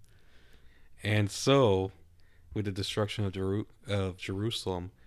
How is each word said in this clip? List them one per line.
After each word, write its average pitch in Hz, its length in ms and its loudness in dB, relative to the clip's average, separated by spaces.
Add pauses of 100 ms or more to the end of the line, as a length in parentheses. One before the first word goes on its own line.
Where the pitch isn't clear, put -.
(1040)
And 104 280 2
so, 101 640 4 (640)
with 104 80 -2
the 101 80 -4
destruction 101 540 -2
of 92 60 -2
Jeru-, 95 340 -2 (200)
of 95 300 -2
Jerusalem, 95 720 -4 (160)